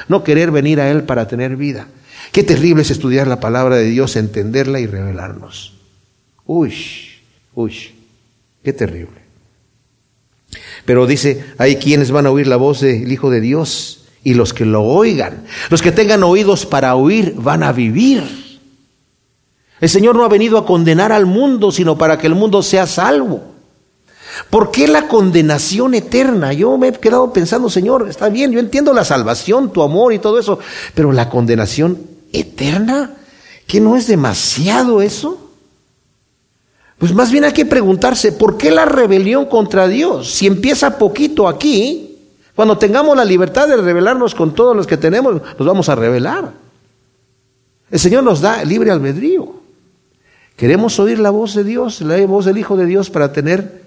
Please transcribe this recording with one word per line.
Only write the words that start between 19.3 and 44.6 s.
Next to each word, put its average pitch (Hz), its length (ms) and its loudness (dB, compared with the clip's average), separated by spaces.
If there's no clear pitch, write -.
El 160 80 2
Señor 208 260 4
no 233 100 4
ha 226 40 2
venido 214 300 2
a 214 80 -2
condenar 170 460 2
al 208 140 4
mundo, 208 460 2
sino 165 260 0
para 160 200 2
que 160 80 -4
el 160 80 2
mundo 196 280 2
sea 190 240 0
salvo. 226 560 -2
¿Por 208 200 2
qué 294 180 2
la 302 200 2
condenación 185 840 2
eterna? 233 580 0
Yo 220 240 0
me 254 120 2
he 254 40 0
quedado 240 400 0
pensando, 220 380 0
"Señor, 214 380 0
está 202 200 -4
bien, 254 220 0
yo 233 80 0
entiendo 277 340 0
la 233 120 2
salvación, 147 680 -2
tu 175 100 0
amor 190 300 2
y 208 60 -2
todo 214 200 0
eso, 202 200 -2
pero 147 180 2
la 123 160 0
condenación 123 680 0
eterna, 220 840 -4
¿qué 208 140 0
no 220 160 4
es 233 100 0
demasiado 202 960 0
eso?". 285 380 -6
Pues 170 140 0
más 226 180 2
bien 285 140 2
hay 294 80 2
que 294 140 0
preguntarse, 214 680 0
¿por 214 240 0
qué 294 140 0
la 320 160 4
rebelión 240 600 2
contra 196 420 2
Dios? 214 420 -2
Si - 160 -2
empieza 226 500 0
poquito 220 520 0
aquí, 277 680 -2
cuando 214 240 2
tengamos 269 380 2
la 254 80 2
libertad 185 420 2
de 294 100 2
rebelarnos 202 580 0
con 160 200 -2
todos 240 220 2